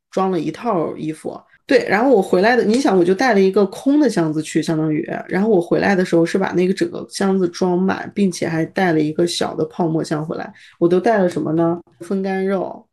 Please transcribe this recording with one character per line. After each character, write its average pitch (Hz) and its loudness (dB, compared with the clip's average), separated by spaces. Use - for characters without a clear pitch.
装 190 -2
了 175 -2
一 151 -4
套 170 -4
衣 156 -8
服。 - -12
对， - 2
然 214 2
后 277 4
我 214 6
回 185 2
来 233 4
的， 233 4
你 208 2
想， 254 2
我 180 6
就 180 2
带 254 2
了 196 4
一 190 4
个 202 2
空 277 0
的 294 4
箱 170 0
子 156 -2
去， 156 -2
相 160 -2
当 156 0
于， 151 -2
然 185 -2
后 220 2
我 214 4
回 - 0
来 196 2
的 185 2
时 180 0
候 165 4
是 170 0
把 185 -2
那 180 2
个 190 0
整 170 -2
个 - -10
箱 196 0
子 180 2
装 180 -2
满， 190 -2
并 196 2
且 170 -4
还 160 -2
带 180 0
了 156 0
一 151 0
个 175 0
小 - -4
的 160 -4
泡 165 -4
沫 160 -2
箱 156 -6
回 165 -8
来。 - -12
我 175 2
都 180 2
带 220 2
了 185 2
什 175 -4
么 - -4
呢？ 170 0
风 196 -6
干 190 -4
肉， - -4